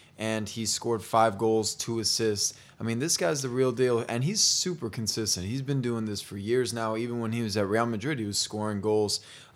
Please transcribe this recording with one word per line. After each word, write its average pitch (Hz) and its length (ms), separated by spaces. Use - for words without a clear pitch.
and 110 300
he 110 180
scored 113 380
five 113 340
goals, 110 380
two 117 240
assists. 107 540
I 110 40
mean, 113 160
this 165 160
guy's 160 260
the 131 60
real 127 240
deal, 120 360
and 120 140
he's 185 180
super - 500
consistent. 104 560
He's 131 160
been 139 180
doing 117 240
this 104 160
for - 160
years 113 380
now. 110 220
Even 120 240
when 113 120
he 117 100
was 104 140
at 101 100
Real 113 200
Madrid, 117 340
he 107 60
was 104 120
scoring 107 420
goals. 107 380